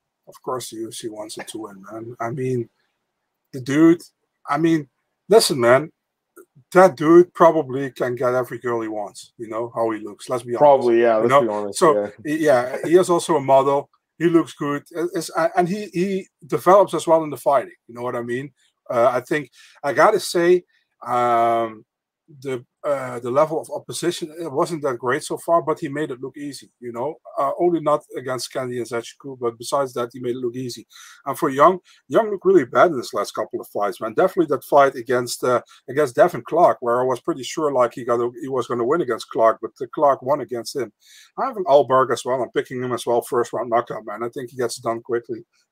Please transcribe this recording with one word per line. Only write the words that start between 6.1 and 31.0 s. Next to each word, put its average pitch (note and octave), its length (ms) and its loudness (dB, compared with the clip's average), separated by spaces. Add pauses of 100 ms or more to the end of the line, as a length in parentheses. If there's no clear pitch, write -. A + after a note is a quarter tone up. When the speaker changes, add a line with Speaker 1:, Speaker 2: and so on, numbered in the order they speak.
Speaker 1:
that F3+ 240 6
dude E3+ 360 6
probably C#3 580 2
can B2+ 240 -4
get B2 180 0
every B2 260 -4
girl A#2+ 220 -4
he A2 80 -6
wants, G#2 480 -12
you A2+ 100 -12
know, A2 260 -6
how A2+ 180 -2
he G#2+ 100 -6
looks. G#2 280 -16
Let's B2 140 -4
be A#2+ 60 -14
honest. A#2 100 -4
Speaker 2:
Probably, B2 420 6
yeah, A#2 140 4
Speaker 1:
You A2 60 2
Speaker 2:
let's A#2+ 80 2
Speaker 1:
know? C#3 140 6
Speaker 2:
be A2+ 40 -2
honest, G#2 320 -6
Speaker 1:
So, D3+ 220 4
Speaker 2:
yeah. G#2 80 -6 (160)
Speaker 1:
he, D3+ 200 -4
yeah, B2+ 380 2
he D#3 140 4
is F3+ 120 4
also E3+ 280 0
a C#3 40 0
model. C3+ 480 2 (300)
He D#3+ 60 0
looks E3 280 2
good. C#3+ 380 -6
It's, D#3+ 240 -6
it's, - 160 -6 (240)
and F3+ 140 0
he, G#3 240 -6
he F#3+ 340 -2 (180)
develops F3+ 480 4
as D#3 140 -4
well D#3+ 160 4
in D3+ 60 -8
the C3+ 80 -10
fighting. C3+ 380 0 (120)
You A#2 80 -20
know A#2+ 60 -12
what B2 160 -6
I A#2+ 40 -4
mean? B2 300 -6 (380)
Uh, A#2+ 240 4
I B2 80 0
think D3+ 280 -4 (320)
I C#3+ 120 -2
gotta D#3 260 4
say, F3+ 460 2 (420)
um, A#2 800 0 (560)
the, B2+ 240 -8 (180)
uh, C3 360 -4
the A#2+ 120 -6
level D3+ 300 0
of - 80 -16
opposition, D3+ 680 -6
it E3 140 -10
wasn't D#3 300 -4
that C3+ 160 -4
great C3 260 -4
so D#3+ 140 -8
far, E3 240 0
but D3+ 180 -4
he E3 80 -8
made C#3+ 240 -6
it B2 80 -12
look C3 160 -14
easy, C#3+ 340 -14 (120)
you A#2+ 100 -10
know? C3 240 -8 (220)
Uh, C#3 200 -2
only F3 220 2
not D3 240 0 (140)
against B2+ 340 -8
Candy B2+ 280 -6
and A2+ 60 -6
Zachiku, B2 540 -10
but A#2 180 -4
besides C3 360 -4
that, A#2+ 180 -4
he C3 80 -16
made B2 160 -6
it B2+ 40 -10
look A#2+ 180 -6
easy. A#2+ 280 -10 (400)